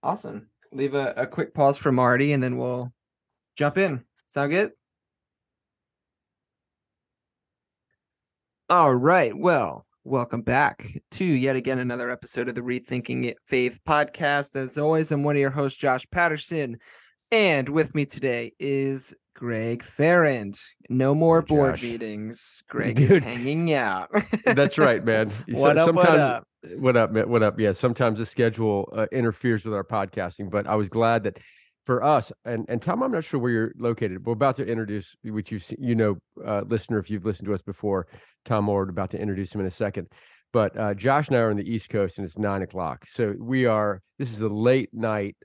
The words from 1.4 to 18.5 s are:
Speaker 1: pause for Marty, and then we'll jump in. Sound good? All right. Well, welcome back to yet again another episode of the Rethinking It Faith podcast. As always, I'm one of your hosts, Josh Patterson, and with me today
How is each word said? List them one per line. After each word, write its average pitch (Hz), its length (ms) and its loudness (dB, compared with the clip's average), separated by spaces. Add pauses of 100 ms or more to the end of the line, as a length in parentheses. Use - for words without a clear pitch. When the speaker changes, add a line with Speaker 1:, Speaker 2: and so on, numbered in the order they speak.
Speaker 1:
pause 143 240 2
for 147 140 0
Marty, 127 420 4
and 135 80 0
then 127 160 -2
we'll 123 340 -6 (640)
jump 147 220 -2
in. 165 260 0 (220)
Sound 143 240 -2
good? 185 220 0 (4000)
All 160 280 6
right. 135 420 4
Well, 120 480 0 (180)
welcome 120 380 -4
back 135 460 0 (240)
to - 140 -6
yet 135 300 2
again 131 220 -2
another 123 320 -4
episode 123 400 -6
of 117 60 -8
the 117 60 -6
Rethinking 123 640 -6
It 120 120 -8 (100)
Faith 123 400 0
podcast. 147 680 -2
As 135 240 -6
always, 156 320 0
I'm 143 120 -2
one 147 120 0
of 143 40 2
your 135 120 0
hosts, 139 260 -4
Josh 131 320 -2
Patterson, 156 680 -2 (540)
and 165 380 4
with 151 240 0
me 147 120 0
today 120 540 -4